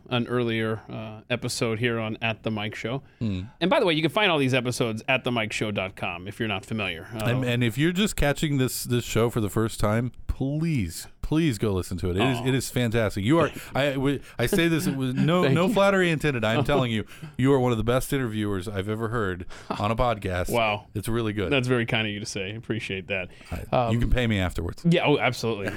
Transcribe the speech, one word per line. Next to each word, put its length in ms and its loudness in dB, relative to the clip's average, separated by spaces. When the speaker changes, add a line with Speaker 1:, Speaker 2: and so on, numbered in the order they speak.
Speaker 1:
an 200 0
earlier, 600 0
uh, 400 -12
episode 500 -2
here 200 0
on 240 -4
At 200 -4
the 80 -2
Mike 240 -4
Show. 280 -6
Speaker 2:
Hmm. 240 -2
Speaker 1:
And 80 2
by 120 4
the 60 2
way, 60 4
you 80 2
can 100 2
find 200 2
all 80 4
these 160 2
episodes 540 0
at 160 0
the 80 0
mike 200 -2
show 200 -2
dot 220 -4
com 320 -8
if 120 -10
you're 100 -2
not 160 -4
familiar. 500 -6
Uh, 120 -4
Speaker 2:
And, 180 0
and 200 0
if 120 0
you're 160 2
just 240 0
catching 400 2
this, 280 0
this 200 0
show 240 2
for 140 -2
the 80 0
first 280 -2
time, 340 2
please 840 -2
please 300 2
go 160 0
listen 240 -2
to 100 -2
it. 80 0
It 100 4
is, 120 2
Speaker 1:
Aw. 80 -4
Speaker 2:
it 80 4
is 160 -2
fantastic. 520 0
You 180 4
are, 100 4
Speaker 1:
Thank 240 -10
you. 60 2
Speaker 2:
I, 60 -4
we, 220 0
I 80 2
say 220 4
this 180 2
with 280 -2
no, 280 2
Speaker 1:
<laughs> 20 4
Thank 100 4
Speaker 2:
no 120 4
Speaker 1:
you. 80 2
Speaker 2:
flattery 360 4
intended. 320 0
I'm 220 2
Speaker 1:
<laughs> 80 2
Speaker 2:
telling 180 2
you, 140 0
you 160 4
are 80 6
one 100 4
of 60 2
the 80 0
best 300 0
interviewers 520 -2
I've 220 -4
ever 200 -2
heard 360 -2
on 120 0
a 40 -2
podcast. 540 0
Speaker 1:
Wow. 460 0
Speaker 2:
It's 120 -6
really 280 0
good. 180 -2
Speaker 1:
That's 160 2
very 160 2
kind 220 0
of 80 -6
you 60 -8
to 40 -10
say. 300 -8
Appreciate 540 -6
that. 200 -6
Speaker 2:
I, 40 -6
you 400 0
Speaker 1:
Um, 40 0
Speaker 2:
can 100 2
pay 160 4
me 120 2
afterwards. 500 -2
Speaker 1:
Yeah, 160 6
oh, 140 4
absolutely. 580 -2